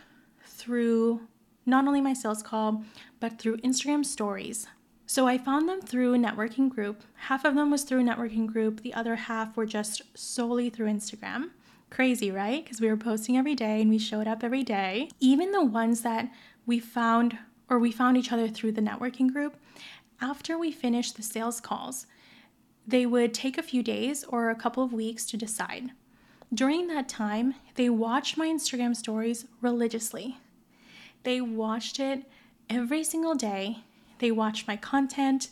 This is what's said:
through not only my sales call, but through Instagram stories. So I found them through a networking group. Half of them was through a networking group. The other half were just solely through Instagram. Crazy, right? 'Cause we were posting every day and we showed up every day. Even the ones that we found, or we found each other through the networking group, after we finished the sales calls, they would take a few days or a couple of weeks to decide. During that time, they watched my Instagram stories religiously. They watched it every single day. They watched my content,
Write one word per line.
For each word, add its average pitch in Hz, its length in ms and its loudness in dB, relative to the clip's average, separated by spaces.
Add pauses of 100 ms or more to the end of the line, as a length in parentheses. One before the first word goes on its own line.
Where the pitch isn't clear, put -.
(460)
through 233 840 0 (380)
not 262 220 6
only 285 140 4
my 269 120 2
sales 214 280 -2
call, 214 420 -2 (360)
but 226 180 -6
through 226 200 -2
Instagram 269 460 0
stories. 208 640 -6 (380)
So 262 220 4
I 254 100 4
found 277 300 0
them 370 140 -2
through 247 320 2
a 254 40 6
networking 233 520 0
group. 208 340 -4 (120)
Half 269 300 -2
of 285 100 4
them 294 160 4
was 285 120 0
through 254 180 2
a - 20 4
networking 233 440 0
group. 220 340 -2
The 247 120 -10
other 226 220 -2
half 220 420 -6
were 226 80 0
just 214 360 -4 (140)
solely 240 540 -2
through 220 180 -2
Instagram. 214 640 -4 (380)
Crazy, 233 400 2
right? 208 360 -2
'Cause 226 140 -14
we 226 80 2
were 220 100 4
posting 220 380 0
every 269 200 2
day 220 260 0
and 220 80 6
we 220 80 6
showed 214 300 -2
up 220 160 -2
every 262 200 0
day. 202 460 -2 (100)
Even 285 320 6
the 381 140 4
ones 226 360 2
that 233 300 0 (340)
we 233 140 2
found, 233 600 2 (280)
or 247 120 4
we 233 120 4
found 247 260 4
each 254 140 0
other 233 160 2
through 220 260 -2
the 220 80 -2
networking 247 500 0
group, 294 260 -4 (640)
after 285 360 -4
we 330 140 -2
finished 240 460 -2
the 214 60 -12
sales 233 360 -4
calls, - 460 -8 (840)
they 247 180 4
would 240 280 2
take 262 240 -4
a 320 60 -4
few 254 180 -2
days 226 420 -2
or 233 260 -2
a 226 60 0
couple 240 280 -2
of 247 100 -2
weeks 226 320 -4
to - 120 -6
decide. 220 540 -6 (640)
During 294 340 2
that 294 220 -4
time, 226 460 -2 (200)
they 247 140 2
watched 233 480 0
my 320 100 0
Instagram 247 480 0
stories 226 500 -4 (160)
religiously. 233 760 -2 (840)
They 254 180 0
watched 220 580 -4
it 269 300 -2 (400)
every 247 340 0
single 320 320 0
day. 208 480 -2 (360)
They 240 120 2
watched 220 360 0
my 208 80 -4
content, 269 760 0